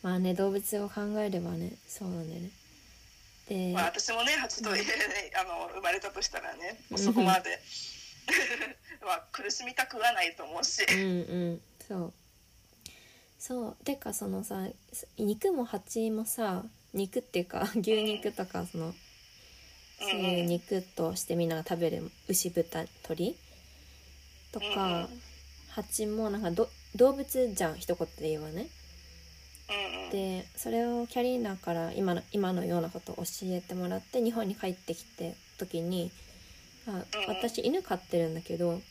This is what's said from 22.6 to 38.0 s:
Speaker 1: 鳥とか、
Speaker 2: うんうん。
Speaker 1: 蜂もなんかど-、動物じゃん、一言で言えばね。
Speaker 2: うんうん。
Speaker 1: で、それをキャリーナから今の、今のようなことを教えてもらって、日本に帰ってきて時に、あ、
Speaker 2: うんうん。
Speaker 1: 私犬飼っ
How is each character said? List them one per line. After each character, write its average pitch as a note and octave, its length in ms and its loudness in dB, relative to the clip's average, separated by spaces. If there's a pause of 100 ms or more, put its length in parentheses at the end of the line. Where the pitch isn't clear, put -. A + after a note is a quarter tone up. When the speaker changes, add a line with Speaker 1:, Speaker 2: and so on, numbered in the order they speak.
Speaker 1:
鳥 F3 320 -2 (1160)
と G#3+ 80 -6
か、 G3+ 60 -4
Speaker 2:
う - 20 -4
ん G3 260 2 (100)
う - 0 -
ん。 - 180 -12 (480)
Speaker 1:
蜂 G#3+ 360 -2
も G#3+ 240 0
な G3+ 80 0
ん A3 40 -2
か F3 80 2
ど-、 E3+ 180 4 (260)
動 B3+ 200 10
物 C4 400 2
じ F#3 100 2
ゃ D#3+ 80 2
ん、 E3+ 60 -6
一 F3+ 160 0
言 E3+ 120 0 (120)
で D#3 100 -2
言 D#3 60 2
え D3+ 40 -2
ば D#3 100 -6
ね。 F#3+ 200 -6 (1000)
Speaker 2:
う G#3 40 -4
ん F#3+ 320 -4
う - 40 -10
ん。 - 20 -6
Speaker 1:
で、 F#3+ 360 -2 (100)
そ - 140 -4
れ A#3 160 2
を A#3+ 200 0
キ B3 120 -2
ャ A#3+ 40 4
リ B3+ 140 2
ー A#3+ 40 0
ナ G3+ 160 -2
か F3 160 -4
ら E3 200 0
今 F#3+ 220 2
の、 - 80 -2 (100)
今 F#3+ 200 2
の F3+ 120 2
よ F3 140 2
う - 40 4
な E3+ 80 -2
こ - 100 -8
と - 120 -10
を - 40 -6
教 F3 60 -6 (220)
え F3+ 160 0
て F3+ 140 -10
も F3+ 140 -2
ら F#3+ 100 -2
っ - 20 -4
て、 B3 220 0
日 A3+ 100 4
本 A3 140 0
に G3 80 -2
帰 F#3+ 140 -4
っ F3+ 60 -2
て - 200 -6
き - 100 -12
て - 300 -8 (240)
時 F3 220 -4
に、 F3 300 0 (760)
あ、 A3+ 40 -6
Speaker 2:
う G3 40 -4
ん F3+ 40 -2
う - 20 -2
ん。 G#3 280 -4
Speaker 1:
私 G#3+ 340 0
犬 F4 200 4
飼 - 120 0
っ F3+ 80 -4